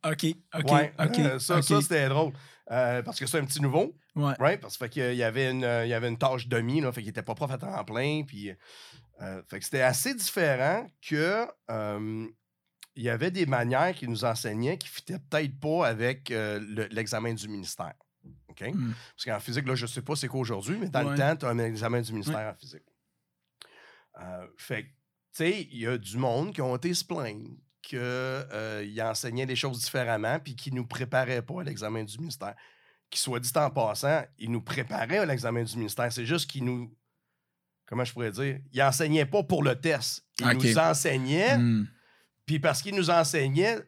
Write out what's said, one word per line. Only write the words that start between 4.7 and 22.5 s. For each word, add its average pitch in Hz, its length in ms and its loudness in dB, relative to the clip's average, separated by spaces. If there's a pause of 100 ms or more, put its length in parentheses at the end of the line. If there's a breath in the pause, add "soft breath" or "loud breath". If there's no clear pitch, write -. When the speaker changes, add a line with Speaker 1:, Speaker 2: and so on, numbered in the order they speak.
Speaker 2:
que, 127 60 -4
fait 117 60 -6
qu'il 123 260 0
y 120 80 2
avait 127 260 2
une, 127 140 0
euh, 120 200 2
il 117 40 0
y 120 40 0
avait 117 160 0
une 113 100 -2
tâche 131 280 0
demi, 120 340 2
là, 131 120 0
fait 123 80 -8
qu'il 104 100 -8
était 101 120 -8
pas 113 120 -6
prof 139 160 -4
à 127 80 -6
temps 151 260 -6
plein. 139 400 -2
Puis, 101 260 -10 (680 loud breath)
euh, 92 280 -8
fait 95 100 -10
que - 60 -10
c'était 135 180 0
assez 131 320 2
différent 170 720 2 (160)
que, 180 440 0 (240)
euh, 107 580 -4 (680)
il 135 80 -10
y 120 80 0
avait 156 220 0
des 180 120 0
manières 131 500 2
qu'il 131 140 -8
nous 117 160 -4
enseignait 117 540 0
qui - 100 -8
fitaient - 300 -10
peut-être 139 400 -2
pas 151 300 2
avec, 123 420 -2
euh, 107 300 -2
le, 107 260 -6
l'examen 113 480 -2
du 104 140 -8
ministère. 92 460 -8 (540)
Ok ? - 140 -14 (100)
Speaker 1:
Hmm. 127 200 -2 (240 loud breath)
Speaker 2:
Parce - 80 -10
qu'en 107 160 -2
physique, 131 260 -4
là, 127 80 0
je 120 120 -2
sais 117 160 -8
pas 147 120 -4
c'est 139 140 -4
quoi 131 120 -2
aujourd'hui, 117 380 -2
mais 196 100 -4
dans 135 160 0
Speaker 1:
Ouais. 139 80 0
Speaker 2:
le 143 60 0
temps, 143 180 4
t'as 135 140 -4
un 117 80 0
examen 113 420 0
du 117 120 -6
ministère 110 260 -4
Speaker 1:
Ouais. 107 80 -6
Speaker 2:
en 104 80 -8